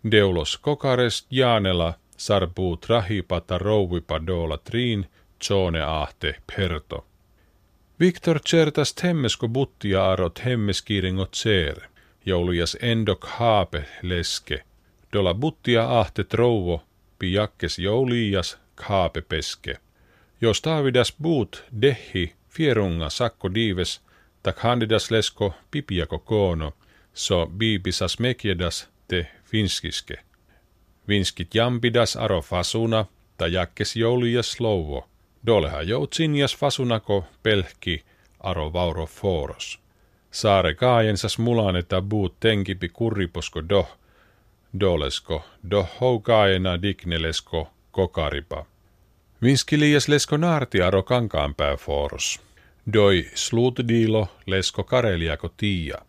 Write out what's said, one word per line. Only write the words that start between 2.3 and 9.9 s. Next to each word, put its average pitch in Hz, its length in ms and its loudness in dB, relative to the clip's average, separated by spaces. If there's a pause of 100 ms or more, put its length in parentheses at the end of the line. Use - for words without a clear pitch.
trahipata 92 800 -2
rouvipa 90 680 0
doola 85 320 -4
triin, 113 480 -4 (320)
tsoone 90 440 0
ahte 76 520 -4 (220)
perto. 87 500 -6 (920)
Viktor 170 400 2
tsertas 156 540 2
temmesko 147 540 -2
buttia 101 640 0